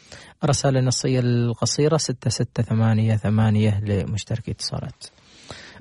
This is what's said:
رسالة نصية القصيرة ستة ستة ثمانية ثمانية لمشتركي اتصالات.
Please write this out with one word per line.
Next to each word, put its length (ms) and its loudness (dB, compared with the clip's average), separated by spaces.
رسالة 360 2
نصية 380 0
القصيرة 800 0
ستة 320 -2
ستة 340 -4
ثمانية 520 2
ثمانية 640 2
لمشتركي 720 -4
اتصالات. 520 -8